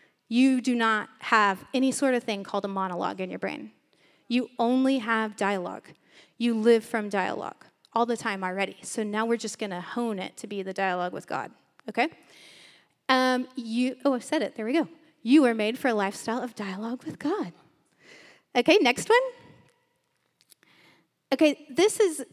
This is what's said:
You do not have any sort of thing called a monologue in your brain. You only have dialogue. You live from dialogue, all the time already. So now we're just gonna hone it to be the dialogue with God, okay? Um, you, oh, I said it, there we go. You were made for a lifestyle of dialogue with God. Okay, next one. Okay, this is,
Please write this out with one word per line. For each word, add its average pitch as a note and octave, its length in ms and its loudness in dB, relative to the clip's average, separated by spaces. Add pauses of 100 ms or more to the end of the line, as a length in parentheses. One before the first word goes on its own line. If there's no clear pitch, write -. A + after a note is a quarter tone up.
(280)
You B3+ 320 4
do A#3+ 140 0
not A3 340 0 (120)
have G3+ 520 4
any C4 200 2
sort C4 220 2
of A#3+ 100 -2
thing G3+ 200 -4
called G3+ 200 -4
a G3+ 40 -2
monologue F#3+ 520 -4
in F#3 100 -6
your F#3 80 -10
brain. G3+ 340 -8 (560)
You A#3+ 200 0 (100)
only C4 400 2
have A3 380 -2
dialogue. G3 480 -4 (540)
You A#3 160 0
live A3+ 300 4
from G#3+ 240 -4
dialogue, - 560 -4 (300)
all A#3 120 2
the A#3 100 -4
time G3+ 260 -4
already. F#3+ 400 -4
So - 200 -6
now G#3+ 240 -2
we're A#3 100 0
just A3 220 -8
gonna F#3+ 220 -8
hone A3 380 -6
it G3 200 -10
to - 80 -16
be G3+ 160 -8
the F#3+ 100 -8
dialogue F3+ 400 -2
with - 140 -12
God, - 240 -8 (380)
okay? A#3+ 200 -2 (1000)
Um, B3+ 460 2
you, A#3+ 500 -2
oh, C#4 100 2
I B3 40 -2
said - 240 -2
it, - 140 -6
there A3 80 -6
we A#3 80 -4
go. D#4+ 160 0 (340)
You C#4 200 6
were A#3+ 120 4
made A3 240 -2
for C4+ 100 0
a A#3 60 0
lifestyle G#3 480 -4
of A#3+ 120 -8
dialogue G#3+ 500 -8
with - 140 -12
God. D4 340 -4 (1040)
Okay, D#4 240 6
next B3+ 280 0
one. A#4 100 8 (2250)
Okay, D4 360 2
this E4+ 300 2
is, D#4+ 340 2